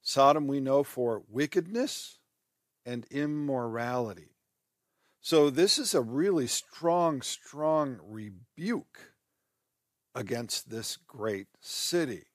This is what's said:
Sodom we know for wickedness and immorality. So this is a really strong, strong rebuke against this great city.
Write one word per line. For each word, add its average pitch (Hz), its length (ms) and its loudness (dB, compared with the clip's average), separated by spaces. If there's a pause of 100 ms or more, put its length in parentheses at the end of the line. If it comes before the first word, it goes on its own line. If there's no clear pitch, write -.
Sodom 143 460 6
we 139 120 -2
know 135 240 2
for 120 460 -2
wickedness 165 880 -2 (680)
and 120 200 -8
immorality. 123 1300 -4 (840)
So 147 300 6
this 170 260 4
is 269 160 -2
a 151 80 4
really 139 460 0
strong, 165 760 0
strong 151 800 -2
rebuke 107 1120 -10 (1000)
against 117 540 -6
this 113 280 -8
great 107 500 -6 (140)
city. 135 720 -2